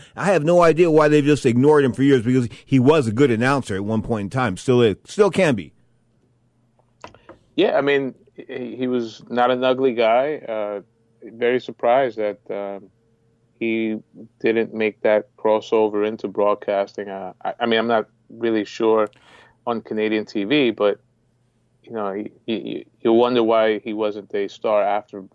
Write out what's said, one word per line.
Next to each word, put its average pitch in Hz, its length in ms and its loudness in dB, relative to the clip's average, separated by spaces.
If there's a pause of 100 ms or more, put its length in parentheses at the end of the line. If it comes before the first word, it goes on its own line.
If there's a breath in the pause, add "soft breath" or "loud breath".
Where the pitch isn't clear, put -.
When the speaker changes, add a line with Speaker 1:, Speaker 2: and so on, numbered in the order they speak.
(160 loud breath)
Speaker 1:
I 139 100 -6
have 170 180 2
no 175 160 4
idea 165 300 4
why 151 180 6
they've 151 160 4
just 143 220 2
ignored 139 380 6
him 120 80 0
for 131 100 -4
years, 135 200 4
because 123 260 0 (160 loud breath)
he 135 140 2
was 131 280 4
a 110 60 -2
good 127 180 4
announcer 120 460 -2
at 101 80 -6
one 110 180 -2
point 110 220 -6
in 95 60 -10
time. 113 260 -4
Still 123 260 2
is. 104 220 2
Still 202 260 0
can 160 240 2
be. 85 180 -10 (1800 loud breath)
Speaker 2:
Yeah, - 220 0
I 143 40 2
mean, 139 340 0 (200)
he, 120 420 -14
he 127 100 -4
was 120 420 -4
not 123 220 0
an 127 120 -2
ugly 131 320 0
guy. 123 420 2
Uh, 104 440 -8 (420)
very 120 380 -2
surprised 120 580 -2
that, 104 200 -4 (120)
um, 101 400 -10 (680)
he 113 400 -2 (420)
didn't 113 340 0
make 110 280 -4
that 107 340 0
crossover 107 720 0
into 110 220 -8
broadcasting. 101 800 -4
Uh, 98 240 -12 (100)
I, 95 180 -6
I 120 60 -2
mean, 113 120 0
I'm 113 100 -2
not 110 200 0 (200)
really 113 360 -2
sure 110 440 0 (580 soft breath)
on 117 140 -4
Canadian 107 460 -4
T 101 180 -6
V, 127 260 0
but, 104 300 0 (840)
you - 100 -20
know, 104 200 -6
he, 107 180 -10 (140)
he, 113 420 -8 (140)
you 117 120 2
wonder 120 300 2
why 110 360 2
he 110 140 -10
wasn't 104 420 -6
a 101 140 -4
star 107 340 -2
after, 101 420 -6 (100)